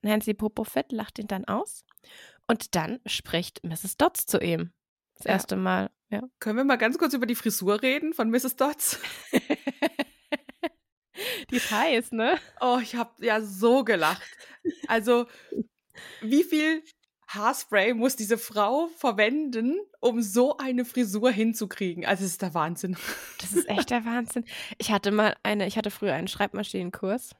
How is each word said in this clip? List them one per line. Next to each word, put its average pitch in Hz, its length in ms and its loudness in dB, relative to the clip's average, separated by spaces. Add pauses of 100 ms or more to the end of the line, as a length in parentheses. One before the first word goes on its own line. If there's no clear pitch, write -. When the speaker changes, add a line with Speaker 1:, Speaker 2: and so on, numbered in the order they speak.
Speaker 1:
Nancy 214 320 2
Popofit 214 580 -4
lacht 214 260 -8
ihn 214 100 -8
dann 190 180 -4
aus. - 380 -4 (640)
Und - 300 0
dann 170 300 -2
spricht - 580 -4
Misses 165 320 -8
Dodds - 300 2
zu - 140 2
ihm. 170 320 -2 (440)
Das - 100 -20
Speaker 2:
Ja. 190 80 2
Speaker 1:
erste 190 220 -2
Mal, 185 340 0 (200)
ja. 214 120 -4 (180)
Speaker 2:
Können 220 180 -2
wir 269 60 2
mal 269 120 4
ganz 240 220 2
kurz 302 160 2
über 247 120 0
die 233 80 0
Frisur 208 480 0
reden 302 320 0
von 226 160 0
Misses 254 260 0
Dodds? - 440 0 (320)
<laughs> - 60 4 (2000)
Speaker 1:
Die 254 60 -2
ist - 140 -2
heiß, 240 420 0
ne? 233 260 2 (220)
Speaker 2:
Oh, 247 220 4
ich 220 140 -8
hab 233 260 -6
ja 220 180 2
so 220 440 4
gelacht. 185 380 2 (640)
Also, 233 400 4 (920)
wie 269 240 4
viel 311 380 2 (460)
Haarspray 214 680 2
muss 254 220 2
diese 220 220 0
Frau 226 500 0
verwenden, 247 920 0 (220)
um 233 220 2
so 240 360 4
eine 254 260 0
Frisur 233 460 2
hinzukriegen? 202 760 -2
Also, 190 180 2
es 175 80 -2
ist - 100 -6
der 170 120 -4
Wahnsinn. 170 420 -2 (420)
Speaker 1:
Das 185 140 -8
ist 339 160 2
echt - 220 0
der 233 140 0
Wahnsinn. 233 400 -4 (340)
Ich 214 120 -4
hatte 202 220 2
mal 214 300 4
eine, 208 240 0
ich 196 120 -2
hatte 208 120 -2
früher 196 240 -2
einen 170 140 -2
Schreibmaschinenkurs 196 1120 -4